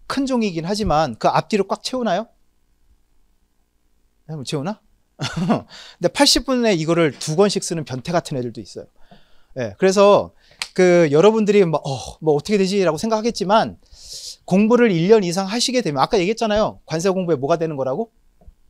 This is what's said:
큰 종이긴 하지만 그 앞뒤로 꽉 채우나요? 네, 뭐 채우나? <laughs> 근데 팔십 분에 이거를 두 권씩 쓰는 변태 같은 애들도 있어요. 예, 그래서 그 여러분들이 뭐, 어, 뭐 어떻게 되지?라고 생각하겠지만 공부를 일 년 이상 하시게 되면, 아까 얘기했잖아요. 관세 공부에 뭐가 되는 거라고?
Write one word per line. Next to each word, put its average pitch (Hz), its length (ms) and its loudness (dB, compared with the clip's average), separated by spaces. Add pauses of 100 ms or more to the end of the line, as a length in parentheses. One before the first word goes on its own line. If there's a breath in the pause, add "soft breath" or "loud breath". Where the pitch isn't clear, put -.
큰 269 200 -4
종이긴 208 400 -2
하지만 160 520 0
그 170 100 0
앞뒤로 190 380 0
꽉 - 160 -6
채우나요? 226 460 -4 (2000)
네, 156 60 -12
뭐 139 100 -12
채우나? 160 380 -8 (340)
<laughs> - 20 -20 (800 loud breath)
근데 170 140 -2
팔십 285 320 2
분에 240 300 0
이거를 160 440 0
두 156 180 -6
권씩 196 280 0
쓰는 165 220 -6
변태 131 260 -10
같은 165 240 -4
애들도 120 240 -8
있어요. - 240 -16 (720 soft breath)
예, 110 200 -6
그래서 190 560 4 (400 loud breath)
그 175 360 4
여러분들이 208 540 4
뭐, 156 180 -2
어, - 380 -10
뭐 156 140 0
어떻게 202 240 -2
되지?라고 185 400 0
생각하겠지만 214 800 -2 (640 loud breath)
공부를 220 480 4
일 170 160 0
년 220 160 6
이상 175 220 -4
하시게 240 340 -2
되면, 143 220 -2
아까 214 160 2
얘기했잖아요. 208 680 -2
관세 165 240 -4
공부에 180 280 0
뭐가 139 200 0
되는 160 200 -6
거라고? 135 360 -6 (580)